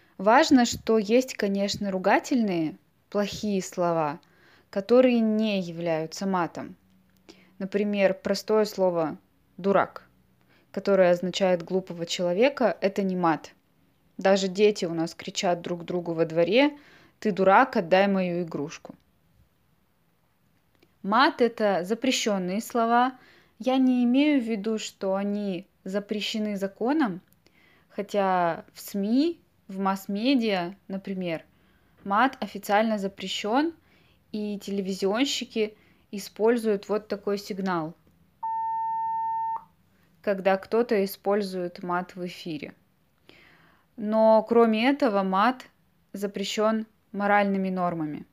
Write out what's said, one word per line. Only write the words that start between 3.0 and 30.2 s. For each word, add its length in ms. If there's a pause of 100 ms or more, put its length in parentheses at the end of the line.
плохие 520
слова, 580 (500)
которые 520
не 400
являются 640
матом. 500 (840)
Например, 520
простое 500
слово 540 (400)
«дурак», 500 (640)
которое 400
означает 500
«глупого 440
человека», 720
это 220
не 160
мат. 360 (640)
Даже 300
дети 380
у 80
нас 200
кричат 460
друг 240
другу 300
во 100
дворе: 540 (420)
«Ты 140
дурак, 420
отдай 320
мою 360
игрушку». 520 (2000)
Мат — 380
это 420
запрещенные 760
слова. 580 (380)
Я 180
не 300
имею 340
в 60
виду, 320
что 380
они 520 (160)
запрещены 720
законом, 640 (680)
хотя 840
в 80
сми, 580 (300)
в 120
масс-медиа, 960 (120)